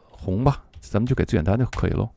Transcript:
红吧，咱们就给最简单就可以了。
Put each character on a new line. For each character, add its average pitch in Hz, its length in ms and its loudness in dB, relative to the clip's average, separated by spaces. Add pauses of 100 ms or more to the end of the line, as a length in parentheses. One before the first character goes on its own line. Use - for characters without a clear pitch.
红 98 360 -4
吧， 139 180 2 (180)
咱 - 200 -2
们 120 60 0
就 131 60 2
给 - 120 2
最 - 120 0
简 78 80 2
单 98 140 2
就 127 60 2 (120)
可 - 120 0
以 - 20 0
了。 98 260 0